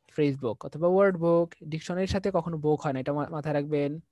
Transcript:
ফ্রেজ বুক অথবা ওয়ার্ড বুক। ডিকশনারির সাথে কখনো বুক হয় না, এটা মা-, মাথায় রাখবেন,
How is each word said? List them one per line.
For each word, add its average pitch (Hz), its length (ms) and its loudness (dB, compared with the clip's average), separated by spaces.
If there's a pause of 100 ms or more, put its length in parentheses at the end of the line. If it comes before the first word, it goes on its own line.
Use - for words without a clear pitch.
ফ্রেজ 143 320 0
বুক 117 260 -6
অথবা 147 220 -2
ওয়ার্ড 190 300 4
বুক। 170 360 2 (140)
ডিকশনারির 175 400 -4
সাথে 196 260 -2
কখনো 165 240 0
বুক 151 240 0
হয় 147 120 -2
না, 131 60 -2
এটা 135 140 -4
মা-, 147 160 -2
মাথায় 151 240 -4
রাখবেন, 147 460 -2 (120)